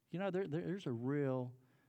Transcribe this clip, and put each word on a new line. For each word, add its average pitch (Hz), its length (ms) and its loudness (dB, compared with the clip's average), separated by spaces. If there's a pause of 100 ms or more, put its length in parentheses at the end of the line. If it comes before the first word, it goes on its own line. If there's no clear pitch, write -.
(120)
You 170 80 -2
know, 196 100 0
there, 185 160 0
there's 170 400 -2
a 135 60 0
real 131 580 2 (380)